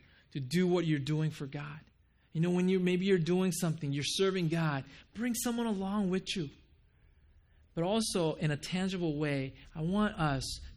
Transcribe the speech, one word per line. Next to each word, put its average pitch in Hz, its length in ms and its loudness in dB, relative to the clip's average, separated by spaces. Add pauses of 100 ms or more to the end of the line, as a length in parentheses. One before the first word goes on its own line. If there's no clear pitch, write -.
(320)
to 151 80 -6
do 160 260 2
what 175 200 2
you're 156 120 2
doing 151 340 0
for 156 120 -10
God. 147 360 -10 (520)
You 156 80 0
know, 175 100 2
when 180 200 4
you, 190 100 4
maybe 180 240 4
you're 196 140 6
doing 180 340 2
something, 151 400 -2
you're 139 120 -2
serving 185 440 2
God, 151 360 0 (280)
bring 233 220 -2
someone 233 320 -2
along 196 420 0
with 185 260 -2
you. 160 140 -4 (1300)
But 165 100 -2
also, 196 500 0
in 156 160 0
a 147 60 0
tangible 180 600 -2
way, 139 360 -2 (180)
I 160 100 -8
want 202 360 0
us 143 240 0 (340)